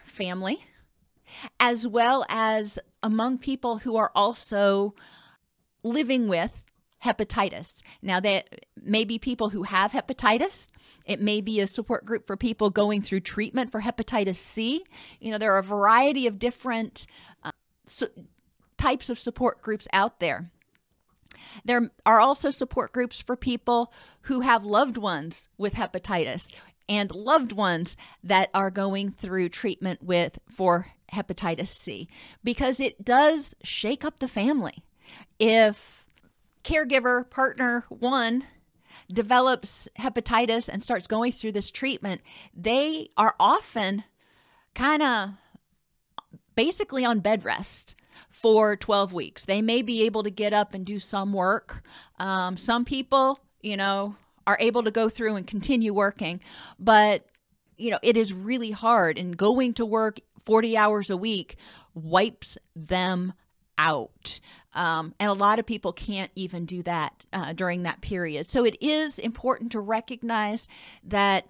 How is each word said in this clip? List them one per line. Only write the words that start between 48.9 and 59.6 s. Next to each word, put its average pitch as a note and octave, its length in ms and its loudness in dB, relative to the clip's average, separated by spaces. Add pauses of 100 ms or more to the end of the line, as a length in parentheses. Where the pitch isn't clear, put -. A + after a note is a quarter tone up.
weeks. - 320 -8
They G3 160 -2
may A3+ 200 2
be A3+ 220 0
able G#3+ 200 0
to G#3 60 -6
get G#3 240 -2
up G#3 200 0
and F#3 120 -10
do G3+ 140 -8
some G3+ 340 -4
work. G3 480 -2 (380)
Um, F#3 380 -2
some A#3+ 260 0
people, C4 560 0 (220)
you G#3 160 -6
know, G3 380 -2 (300)
are G3+ 140 4
able A#3 240 2
to G#3+ 80 0
go A3+ 180 0
through A3 260 -4
and F#3 120 -8
continue A3 460 0
working, G3 480 -2 (360)
but, G#3 480 6 (520)
you A3+ 140 -4
know, F#3 100 -2
it A#3 160 4
is G#3 160 2
really A3 380 -4
hard, G#3 460 2
and F3 200 -6
going B3 380 4